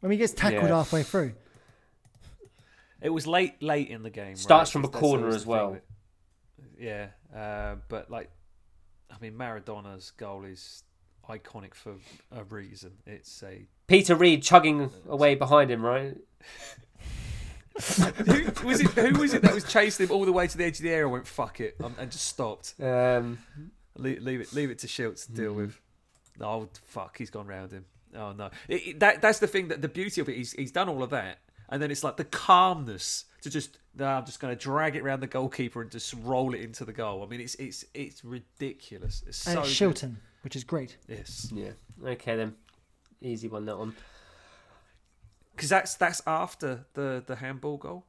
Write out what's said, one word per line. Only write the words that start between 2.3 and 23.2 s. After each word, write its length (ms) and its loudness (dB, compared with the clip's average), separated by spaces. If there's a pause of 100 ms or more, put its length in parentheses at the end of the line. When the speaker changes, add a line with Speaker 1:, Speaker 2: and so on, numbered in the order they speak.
Speaker 3:
It 80 -2
was 160 -2
late, 380 0
late 260 0
in 140 -12
the 80 -10
game, 240 -12
Speaker 2:
Starts 340 8
Speaker 3:
right? 40 -8
Speaker 2:
from 100 0
a 40 0
Speaker 3:
That's, 60 -4
that's 80 -2
Speaker 2:
corner 220 4
Speaker 3:
always 140 2
Speaker 2:
as 80 -2
Speaker 3:
the 0 -
thing 120 -2
Speaker 2:
well. 140 0
Speaker 3:
with, 120 -12 (960)
yeah, 280 -10 (260)
uh, 420 -8 (120)
but, 240 -10
like, 180 -10 (800)
I 100 -20
mean, 160 -14
Maradona's 720 -12
goal 340 -12
is 380 -18 (460)
iconic 460 -16
for 200 -16 (360)
a 140 -14
reason. 480 -16 (120)
It's 380 -18
a 240 -16 (200)
Speaker 2:
Peter 280 8
Reid 280 8
chugging 460 8 (180)
away 280 6
behind 340 6
him, 160 -2
right? 320 -2
Speaker 3:
<laughs> 80 -20 (2000)
Who 420 4
was 140 4
it, 100 6
who 280 6
was 140 2
it 100 2
that 100 10
was 100 -2
chasing 440 4
him 40 0
all 140 2
the 80 4
way 120 4
to 120 -4
the 80 0
edge 140 -2
of 40 -12
the 60 -2
area 160 2
and 80 0
went, 140 -6
"Fuck 340 -8
it," 200 -6
um, 160 -8
and 140 -10
just 160 -6
stopped? 540 -8
Speaker 2:
Um, 580 2 (560)